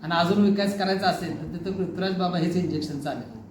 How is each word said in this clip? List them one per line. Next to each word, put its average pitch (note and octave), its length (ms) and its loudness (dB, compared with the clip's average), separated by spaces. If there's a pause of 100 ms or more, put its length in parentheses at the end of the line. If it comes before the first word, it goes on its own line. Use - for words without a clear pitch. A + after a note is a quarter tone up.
आणि D#3+ 120 -4
अजून G3 300 6
विकास G3+ 320 4
करायचा F#3+ 300 2
असेल E3 320 -2
तर D#3+ 180 -8
तिथं F3 140 -6
पृथ्वीराज F#3 440 -2
बाबा F3+ 220 0
हेच E3+ 180 2
इंजेक्शन D3+ 440 -2
चालेल A#2+ 520 -8